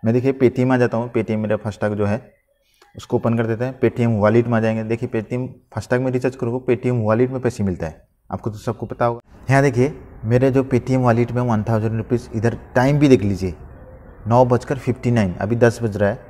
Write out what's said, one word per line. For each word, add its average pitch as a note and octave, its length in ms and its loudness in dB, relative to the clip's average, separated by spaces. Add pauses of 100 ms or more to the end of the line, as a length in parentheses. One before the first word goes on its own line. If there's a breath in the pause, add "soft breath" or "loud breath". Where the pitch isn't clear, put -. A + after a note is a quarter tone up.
मैं A2+ 100 2
देखिए B2+ 200 2
Paytm B2+ 380 2
आ B2+ 60 4
जाता A#2+ 200 2
हूँ, A#2+ 160 -4
Paytm A2 240 -2
मेरा G#2+ 200 -2
फास्टैग G#2 360 -4
जो G2+ 120 -2
है G2+ 140 -2 (760 soft breath)
उसको - 220 -6
ओपन A#2 200 0
कर A2+ 100 0
देते A2+ 180 -4
हैं। C3 160 -10
Paytm A#2 360 0
वॉलेट A2 300 4
में A#2+ 100 0
आ A2 40 2
जाएंगे। A2 240 -2
देखिए A2+ 260 -4
Paytm B2 360 -6 (260)
फास्टैग B2 280 -2
में C3 100 -2
रिचार्ज B2+ 240 -2
करोगे, B2 320 -6
Paytm B2 360 0
वॉलेट A2+ 280 2
में C3 100 -6
पैसे A#2 220 -2
मिलता F2 240 -4
है, D#2 140 -12 (280)
आपको - 200 -8
तो G#2+ 80 -12
सबको A2 280 -8
पता - 200 -4
होगा। A#2+ 160 -2 (280)
यहाँ C3+ 140 6
देखिए B2+ 300 2 (320)
मेरे B2 260 4
जो C3 140 2
Paytm B2+ 340 0
वॉलेट A#2+ 320 2
में A#2+ 120 -2
वन A2 200 0
थाउजेंड A2+ 340 0
रुपीज़, A#2+ 380 -4
इधर A2+ 220 0 (180)
टाइम C#3 240 2
भी D3 80 4
देख B2 140 6
लीजिए, F#2 320 -2 (760)
नौ A#2+ 180 6
बजकर B2 340 -2
फिफ्टी A#2+ 320 -2
नाइन, G2+ 240 0
अभी G#2+ 220 -4
दस A#2 260 4
बज G2+ 140 -4
रहा G2 120 2
है B2 100 -4 (100)